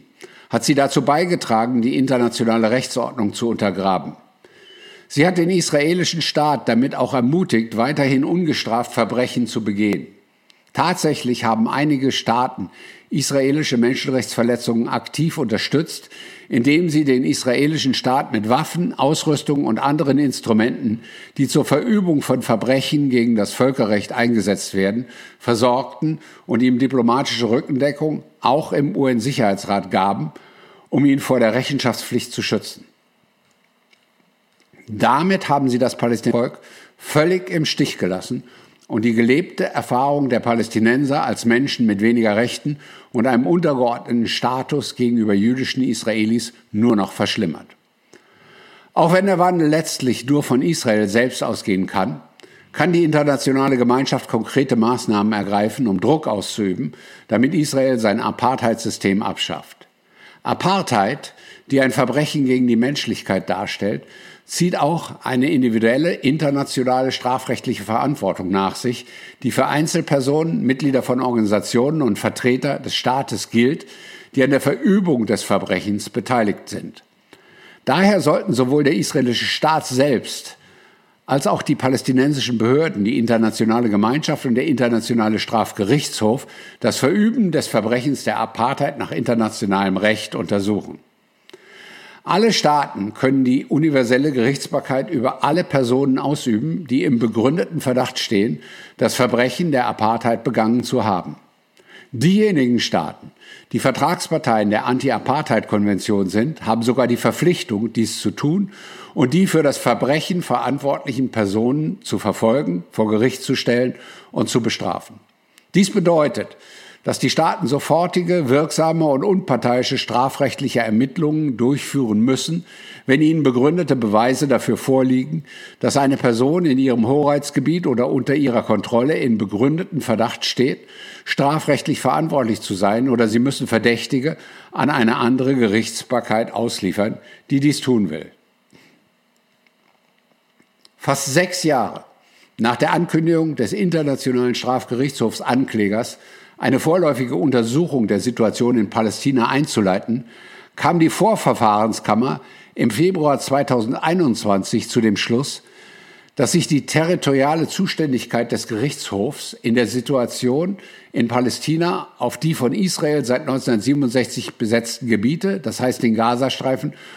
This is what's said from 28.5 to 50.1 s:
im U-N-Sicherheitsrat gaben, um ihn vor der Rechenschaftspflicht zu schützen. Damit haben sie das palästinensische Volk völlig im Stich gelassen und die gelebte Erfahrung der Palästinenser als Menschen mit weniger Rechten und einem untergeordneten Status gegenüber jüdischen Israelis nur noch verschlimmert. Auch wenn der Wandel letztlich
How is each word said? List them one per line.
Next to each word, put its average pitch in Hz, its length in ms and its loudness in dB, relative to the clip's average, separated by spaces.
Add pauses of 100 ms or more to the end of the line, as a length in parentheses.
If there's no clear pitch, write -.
im 143 220 -2
U-N-Sicherheitsrat 104 960 -2
gaben, 101 400 0 (580)
um 135 160 2
ihn 139 140 4
vor 131 200 0
der 113 140 4
Rechenschaftspflicht 123 800 -2
zu - 80 -6
schützen. - 440 -6 (2000)
Damit 135 640 0
haben 139 200 2
sie 123 80 2
das 120 200 0
palästinensische 120 540 0
Volk - 80 -20 (380)
völlig 175 520 0
im 170 160 0
Stich - 320 -2
gelassen 92 460 -4 (440)
und 113 180 -2
die 120 80 2
gelebte 131 520 2
Erfahrung 143 640 0
der 117 100 2
Palästinenser 120 840 0
als 110 220 -4
Menschen 120 400 2
mit 101 160 2
weniger 113 340 2
Rechten 123 420 -2 (340)
und 120 160 0
einem 127 200 2
untergeordneten 123 800 0
Status 127 680 -4
gegenüber 120 380 2
jüdischen 123 500 0
Israelis 113 720 -2 (180)
nur 113 240 2
noch 98 160 0
verschlimmert. 95 560 -4 (1300)
Auch 165 200 4
wenn 190 120 4
der 190 140 2
Wandel 175 300 4
letztlich 143 560 0